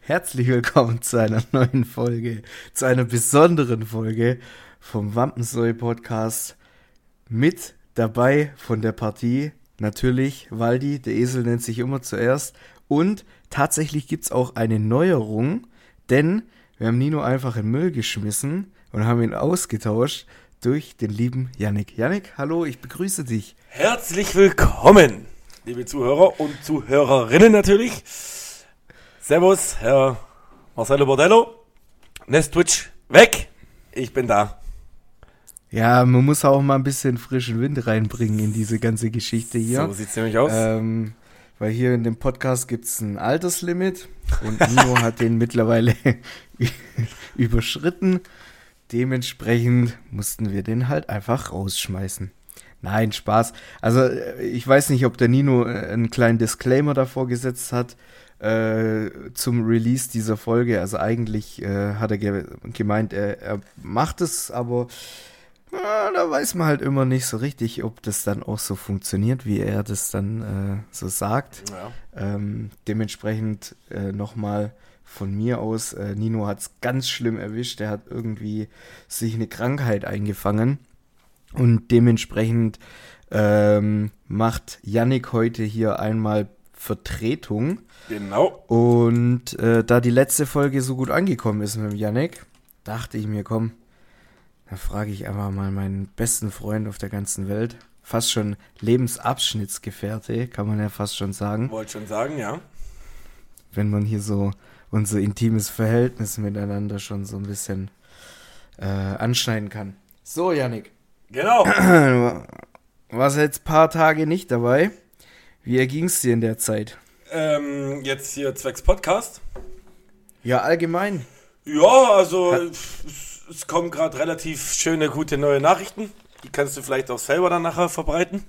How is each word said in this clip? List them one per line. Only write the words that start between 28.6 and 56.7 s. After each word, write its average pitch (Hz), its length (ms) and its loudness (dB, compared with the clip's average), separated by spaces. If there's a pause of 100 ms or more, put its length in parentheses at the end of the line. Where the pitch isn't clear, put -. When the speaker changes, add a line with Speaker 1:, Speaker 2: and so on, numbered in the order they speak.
Speaker 2:
Servus, 180 580 4
Herr 135 380 4 (580)
Marcelo 139 300 2
Bordello. 175 480 6 (720)
Nestwitch, 160 640 2 (200)
weg. - 400 8 (420)
Ich 123 200 -6
bin 127 140 -2
da. 104 340 2 (1120)
Speaker 1:
Ja, 120 360 4
man 127 200 6
muss 147 180 4
auch 139 200 6
mal 139 120 4
ein 135 80 0
bisschen 131 360 -2
frischen 120 420 -4
Wind 139 240 -2
reinbringen 110 540 0
in 107 140 0
diese 110 260 -2
ganze 113 320 0
Geschichte 117 480 -4
hier. 117 260 0
Speaker 2:
So 98 80 -6
sieht's 104 220 -10
nämlich 113 240 0
aus. 135 160 4
Speaker 1:
Ähm, 113 580 0 (460)
weil 107 120 -2
hier 123 220 2
in 120 100 0
dem 113 120 -2
Podcast 127 520 -2
gibt's 117 340 -6
ein 101 180 -6
Alterslimit 175 880 -2 (340)
und 107 260 -4
Nino 123 340 4
hat 117 180 0
den 117 180 2
mittlerweile 117 580 2 (600)
<laughs> - 800 -6
überschritten. 147 840 0 (720)
Dementsprechend 120 1040 0 (140)
mussten 104 420 -6
wir 107 120 -2
den 120 240 -2
halt 147 220 -2
einfach 110 420 -4
rausschmeißen. 95 800 -6 (500)
Nein, 107 300 0
Spaß. 110 400 0 (300)
Also, 117 220 4
äh, - 380 -2
ich 117 240 -6
weiß 139 240 4
nicht, 131 160 2
ob 117 120 0
der 120 100 4
Nino, 127 380 4
äh, 104 240 -6
einen 113 200 -2
kleinen 117 300 4
Disclaimer 131 540 0